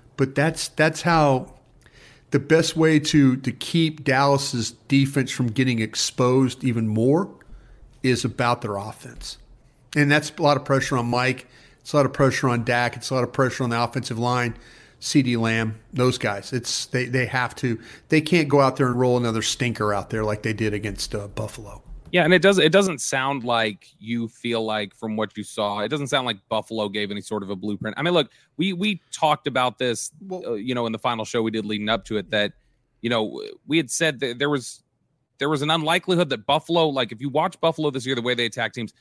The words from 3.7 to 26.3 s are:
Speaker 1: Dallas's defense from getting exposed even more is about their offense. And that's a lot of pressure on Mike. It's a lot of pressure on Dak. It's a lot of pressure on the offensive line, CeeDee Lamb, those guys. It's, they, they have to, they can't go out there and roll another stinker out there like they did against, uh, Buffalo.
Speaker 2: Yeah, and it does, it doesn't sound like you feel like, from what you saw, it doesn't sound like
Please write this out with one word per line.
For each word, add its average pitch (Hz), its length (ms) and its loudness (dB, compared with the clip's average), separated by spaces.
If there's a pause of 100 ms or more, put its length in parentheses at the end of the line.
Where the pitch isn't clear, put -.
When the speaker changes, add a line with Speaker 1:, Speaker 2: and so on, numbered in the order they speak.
Speaker 1:
Dallas's 135 680 2
defense 139 580 0
from 123 180 -2
getting 123 320 0
exposed 127 840 0
even 117 240 0
more 131 420 2 (720)
is 127 220 0
about 120 380 -2
their 104 140 -6
offense. - 640 -12 (580)
And 143 140 4
that's 151 280 2
a 175 40 -6
lot 147 140 6
of - 80 -4
pressure 135 340 0
on 120 80 0
Mike. 127 400 0 (340)
It's - 120 -14
a 151 40 2
lot 139 100 6
of 131 60 -4
pressure 135 360 4
on 117 160 2
Dak. 120 320 0
It's - 140 -10
a 131 40 -2
lot 123 100 0
of 120 80 -4
pressure 131 320 0
on 117 60 0
the 117 120 0
offensive 117 360 -4
line, 120 380 0 (440)
CeeDee 120 380 2
Lamb, 113 400 0 (140)
those 127 260 2
guys. 101 340 -4
It's, - 340 -4
they, 127 180 -2
they 123 220 -2
have 123 300 -4
to, 120 220 -2 (300)
they 156 120 4
can't 156 280 2
go 139 120 6
out 131 160 4
there 135 120 2
and 123 100 0
roll 123 180 4
another 113 260 0
stinker 110 500 -2
out 98 180 -4
there 110 140 -2
like 104 180 -2
they 110 100 -2
did 107 220 -2
against, 104 400 -6
uh, 101 140 -8
Buffalo. 107 540 -10 (280)
Speaker 2:
Yeah, 175 140 4
and 170 80 4
it 175 100 6
does, 190 160 6
it 160 140 6
doesn't 190 280 2
sound 135 440 -4
like 113 440 -2 (100)
you 117 300 -4
feel 113 360 -4
like, 107 300 -4
from 110 220 -8
what 107 200 -4
you 107 80 -8
saw, 104 360 -4
it 107 80 -2
doesn't 143 180 -6
sound 131 200 -2
like 107 120 -4 (100)